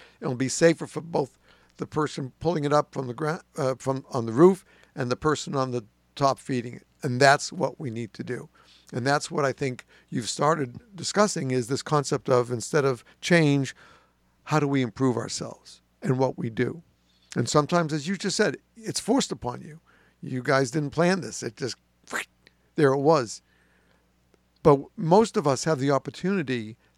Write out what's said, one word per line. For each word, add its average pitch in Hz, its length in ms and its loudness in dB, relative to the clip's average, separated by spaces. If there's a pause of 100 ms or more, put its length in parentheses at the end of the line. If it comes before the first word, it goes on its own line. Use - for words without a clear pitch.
(220)
It'll 131 140 -4
be 127 140 -2
safer 165 380 2
for 147 140 -10
both 156 360 -4 (400)
the - 80 -8
person 143 540 -6
pulling 160 240 -2
it 143 100 0
up 147 200 2
from 135 140 -6
the 120 60 -8
gra-, 156 300 -6 (140)
uh, 131 200 -2
from 135 340 -4
on 117 140 -2
the 113 80 -4
roof 180 320 6 (300)
and 123 160 -4
the 123 40 0
person - 400 -2
on 131 160 0
the 120 140 -4 (300)
top 135 240 2
feeding 123 340 -6
it. - 140 -20 (160)
And 123 180 -2
that's 139 320 6
what 139 260 -4
we 147 100 -8
need 113 240 -8
to - 100 -12
do. 127 260 -10 (420)
And 123 140 -6
that's 143 240 -2
what 151 160 -2
I 131 80 0
think 131 320 -6 (240)
you've 117 180 -6
started 147 520 -2 (160)
discussing 170 560 0
is 127 160 0
this 131 160 -4
concept 147 440 -2
of, 123 240 2
instead 135 340 0
of 131 200 -2 (160)
change, 143 540 4 (680)
how 151 140 0
do 147 80 2
we 139 140 2
improve 123 340 0
ourselves - 640 -10 (200)
and 135 160 0
what 131 200 0
we 120 120 -4
do? 120 320 -4 (540)
And 123 120 0
sometimes, 156 460 2
as 147 140 -6
you 190 100 -4
just 190 180 -4
said, 175 220 0 (180)
it's 220 240 -8
forced - 320 0
upon 120 300 -8
you. 156 180 -18 (420)
You 131 200 -6
guys 135 300 2
didn't 147 180 -2
plan 175 320 2
this. - 220 -10
It 120 120 -8
just, 123 220 -8 (1000)
there 143 160 6
it 139 80 0
was. 139 440 2 (1200)
But 143 160 8 (180)
most 196 400 4
of 151 100 0
us 131 160 0
have 160 160 0
the 139 120 2
opportunity 131 840 -4 (220)